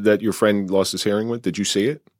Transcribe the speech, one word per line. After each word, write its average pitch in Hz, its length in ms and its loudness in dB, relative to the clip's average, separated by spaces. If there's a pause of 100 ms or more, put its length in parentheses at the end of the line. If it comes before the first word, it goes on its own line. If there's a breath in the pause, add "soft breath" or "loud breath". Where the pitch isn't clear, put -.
that 104 180 4
your 107 120 0
friend 101 380 2
lost 95 220 0
his 92 100 -6
hearing 107 260 0
with? 120 120 -6
Did 92 160 -4
you 101 80 -2
see 101 220 0
it? 151 140 -6 (180)